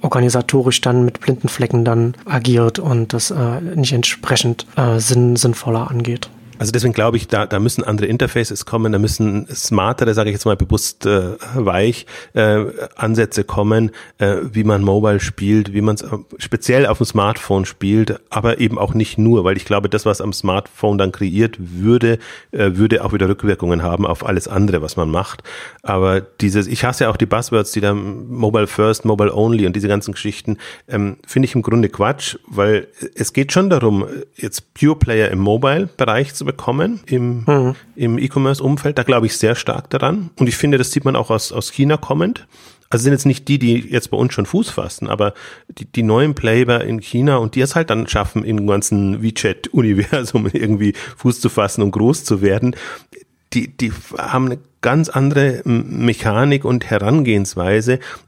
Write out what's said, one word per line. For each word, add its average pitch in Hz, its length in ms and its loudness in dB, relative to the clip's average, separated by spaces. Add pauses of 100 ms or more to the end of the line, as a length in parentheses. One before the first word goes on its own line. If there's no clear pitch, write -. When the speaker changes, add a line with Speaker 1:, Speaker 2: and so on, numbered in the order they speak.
Speaker 1:
organisatorisch 123 800 2
dann 123 240 2
mit 120 140 -2
blinden 131 280 -2
Flecken 120 380 0
dann 117 300 2 (100)
agiert 120 540 2
und 120 340 0
das, - 180 -2
äh, 127 300 -2
nicht 160 320 -2
entsprechend, 120 720 -2 (100)
äh, 120 240 2
sinn-, 123 360 4
sinnvoller 120 540 -2
angeht. 120 400 -6 (300)
Speaker 2:
Also 110 120 -4
deswegen 120 220 2
glaube 113 240 2
ich, - 100 -6
da, 104 200 0
da 101 120 -2
müssen - 240 0
andere 104 220 -2
Interfaces 113 600 -2
kommen, 110 240 0
da 101 80 2
müssen 107 520 0
smartere, 113 600 0
sage 107 160 0
ich 101 60 -2
jetzt - 100 -6
mal 104 100 2
bewusst, - 520 -2
äh, 95 240 2 (240)
weich, 104 500 0 (280)
äh, 107 320 2 (300)
Ansätze 110 480 0
kommen, 107 460 0 (300)
äh, 101 240 2
wie 110 200 -2
man 104 200 2
Mobile 101 360 2
spielt, 101 540 0
wie 104 80 0
man's, 107 220 0
äh, - 60 -14 (280)
speziell - 480 0
auf - 140 0
dem 117 80 0
Smartphone 101 580 0
spielt, 104 540 0 (100)
aber 117 300 0
eben 113 180 0
auch 101 160 -2
nicht 110 240 -2
nur, 110 260 4
weil 95 140 2
ich - 80 -12
glaube, 101 240 0
das, 107 160 -2
was 107 160 0
am 101 120 -6
Smartphone 101 640 -2
dann 95 120 0
kreiert 104 460 0
würde, 110 600 2 (320)
äh, 98 240 0
würde 110 280 4
auch 101 80 -2
wieder 98 160 2
Rückwirkungen 90 540 0
haben 87 240 -2
auf 82 180 -2
alles - 240 -2
andere, 95 360 0
was 76 140 -10
man 80 120 -2
macht. 87 320 -4 (400)
Aber 95 400 2
dieses, 98 460 0
ich 127 180 -4
hasse 127 200 0
ja 117 40 2
auch 101 80 -2
die 117 80 0
Buzzwords, 113 460 0
die 104 100 -4
da 101 140 2
Mobile 107 720 -2
First, 107 360 0
Mobile 104 300 2
Only 110 320 2
und 90 100 0
diese 104 120 -2
ganzen 101 240 -2
Geschichten, 104 480 -6 (280)
ähm, 101 380 -4
finde 131 220 0
ich - 80 -4
im 113 80 0
Grunde 113 260 2
Quatsch, - 460 -2 (100)
weil 101 420 0 (280)
es - 180 -4
geht - 180 -2
schon 190 200 2
darum, 110 340 2 (300)
jetzt - 400 -12
Pure 151 240 2
Player 110 320 0
im 92 80 -2
Mobile-Bereich 131 960 0
zu 143 160 -10
bekommen, 165 540 -2
im, 120 420 -2
Speaker 1:
Mhm. 131 280 2 (200)
Speaker 2:
im 117 220 0
E-Commerce-Umfeld. 139 800 0
Da 123 60 2
glaube 120 220 2
ich - 120 -2
sehr 110 180 2
stark - 340 -6
daran. 165 480 -2
Und 123 120 2
ich - 80 -2
finde, 143 200 2
das 127 140 0
sieht 135 140 0
man 131 100 2
auch 113 140 0
aus, 110 240 -2
aus - 180 -6
China 143 240 2
kommend. 160 500 -2 (440)
Also 117 140 0
sind 139 100 4
jetzt 135 120 2
nicht 135 220 0
die, 143 100 2
die 120 180 2 (140)
jetzt - 220 -2
bei - 60 -2
uns 120 160 0
schon 101 120 -2
Fuß 202 240 -2
fassen, - 380 -8
aber 104 260 0 (360)
die, - 160 -16
die - 180 -2
neuen 127 320 2
Player 117 460 2
in 113 180 -4
China 131 380 0
und 113 180 -2
die 127 60 2
es 139 120 0
halt 165 160 0
dann 110 200 0
schaffen, 104 340 -2
im 107 240 -2
ganzen 101 560 0
WeChat-Universum 110 1300 0
<laughs> - 40 -4
irgendwie 104 380 0 (240)
Fuß 123 240 0
zu - 80 0
fassen 104 360 0
und 101 80 2
groß 117 340 0
zu 98 160 0
werden, 107 340 2 (800)
die, - 160 -2
die 117 220 -4 (260)
haben 131 300 0
eine 123 120 -2 (220)
ganz 156 260 2
andere 139 580 0
M-, 117 400 0
Mechanik 120 600 2
und 123 240 -2
Herangehensweise 110 1080 2 (280)